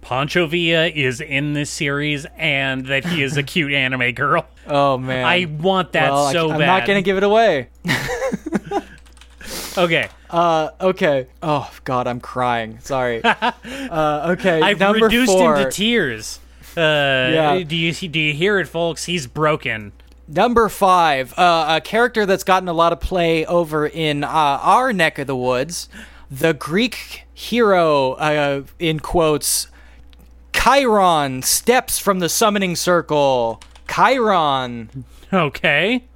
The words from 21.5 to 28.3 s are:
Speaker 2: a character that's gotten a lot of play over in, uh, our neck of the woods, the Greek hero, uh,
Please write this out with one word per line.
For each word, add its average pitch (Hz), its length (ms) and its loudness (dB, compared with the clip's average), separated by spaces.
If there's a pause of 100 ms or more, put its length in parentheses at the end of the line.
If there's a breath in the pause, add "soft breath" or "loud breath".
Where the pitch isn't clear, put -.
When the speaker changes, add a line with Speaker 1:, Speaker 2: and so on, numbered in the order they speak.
Speaker 2:
a 160 120 2
character 226 440 0
that's 185 180 0
gotten 185 260 2
a 170 40 -4
lot 170 200 4
of 170 80 -6
play 165 440 0
over 156 400 0
in, 151 380 -2
uh, 139 60 -4
our 160 640 2
neck 160 260 0
of 135 80 -6
the 139 80 -4
woods, 127 540 -2 (420 loud breath)
the 151 220 0
Greek 180 800 -4
hero, 165 800 2
uh, 143 500 0 (160)